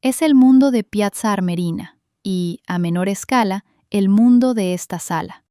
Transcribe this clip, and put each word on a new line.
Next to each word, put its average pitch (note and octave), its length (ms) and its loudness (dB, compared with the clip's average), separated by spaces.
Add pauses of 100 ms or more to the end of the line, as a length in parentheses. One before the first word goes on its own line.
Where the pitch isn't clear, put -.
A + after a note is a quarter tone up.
Es C4 200 -2
el D4+ 120 4
mundo C4 360 6
de A3+ 140 -2
Piazza G#3 480 -4
Armerina F3 680 -6 (240)
y, F3+ 440 -6
a F3+ 120 -6
menor F3 300 -2
escala, G3+ 560 -4 (260)
el G3 180 0
mundo A#3+ 460 4
de F#3 200 -2
esta F3 240 -10
sala. - 520 -10